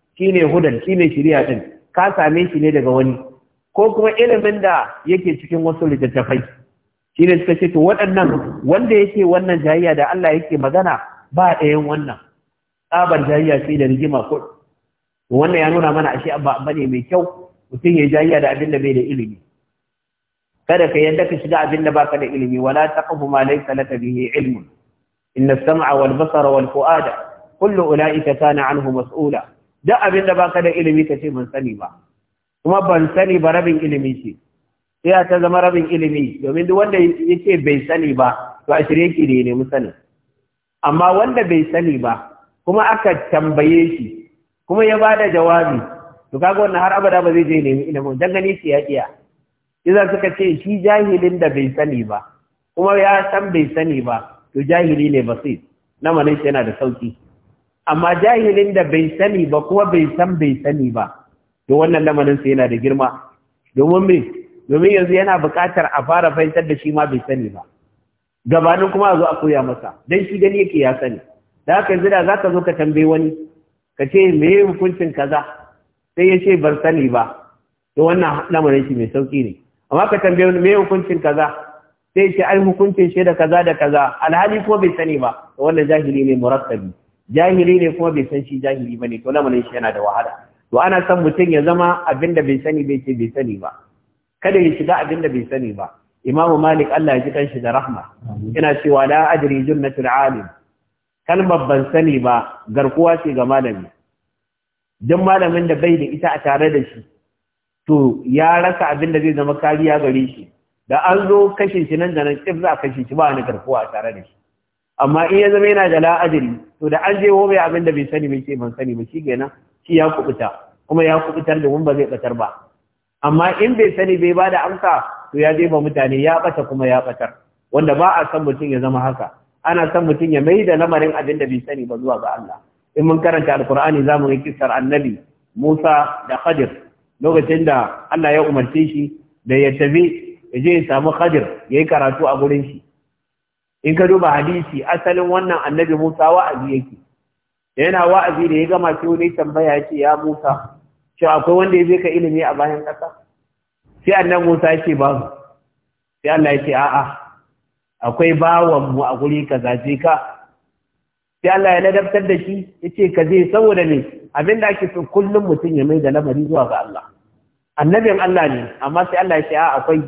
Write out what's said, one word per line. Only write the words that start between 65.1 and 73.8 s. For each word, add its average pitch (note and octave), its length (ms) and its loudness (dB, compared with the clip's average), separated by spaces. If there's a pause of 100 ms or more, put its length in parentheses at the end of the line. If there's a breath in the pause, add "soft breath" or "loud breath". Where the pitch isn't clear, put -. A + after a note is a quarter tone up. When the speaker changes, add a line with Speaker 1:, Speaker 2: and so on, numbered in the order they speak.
Speaker 1:
yana F#3+ 260 2
buƙatar E3+ 560 -2
a C#3 100 -2
fara E3 300 2
fahimtar D#3+ 320 -2
da D3+ 80 -2
shi D3+ 160 -6
ma D3+ 140 0
bai C3 220 -4
sani C3 220 -4
ba. G2 120 -16 (880)
Gabanin E3+ 420 2
kuma G3 200 2
a F3 60 2
zo E3 60 2
a D#3+ 160 0
koya D3+ 240 0
masa, A#2+ 300 -8 (140)
dan F3+ 200 0
shi G3+ 120 -8
gani G3 200 2
yake F#3 200 -2
ya C3 200 0
sani. B2 200 -6 (460)
Da E3 100 2
haka G3+ 180 0
yanzu F3+ 160 0
da F#3 160 2
za G3 160 2
ka F#3 100 0
zo F3 100 0
ka F3 120 0
tambayi D#3 320 0
wani, D#3+ 260 2 (640)